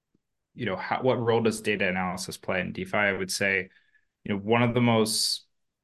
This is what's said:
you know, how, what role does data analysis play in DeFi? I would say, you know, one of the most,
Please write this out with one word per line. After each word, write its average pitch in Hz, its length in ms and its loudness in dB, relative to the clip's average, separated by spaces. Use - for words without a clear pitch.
you 117 120 -6
know, 95 100 -2
how, - 240 -4
what 127 180 2
role 113 240 2
does 110 180 0
data 101 280 0
analysis 92 480 -4
play 92 240 -4
in 90 120 -6
DeFi? 92 240 -6
I 101 160 2
would 95 180 -4
say, 95 400 0
you 104 100 -2
know, 98 60 -4
one 113 220 2
of 117 120 2
the 123 60 2
most, 113 680 2